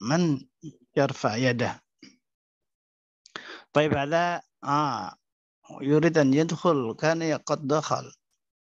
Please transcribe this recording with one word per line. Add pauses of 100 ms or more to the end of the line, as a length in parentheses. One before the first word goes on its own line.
من (500)
يرفع
يده؟ (1900)
طيب،
هذا، (220)
آه، (680)
يريد
أن
يدخل،
كان
قد
دخل. (640)